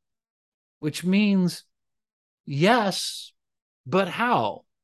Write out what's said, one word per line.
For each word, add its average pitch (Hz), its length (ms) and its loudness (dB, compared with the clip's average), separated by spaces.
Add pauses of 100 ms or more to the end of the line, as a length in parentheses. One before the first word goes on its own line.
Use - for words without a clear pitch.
(800)
which 151 240 -6
means 190 580 2 (800)
yes, 190 880 0 (540)
but 180 220 0
how? 156 560 -2 (200)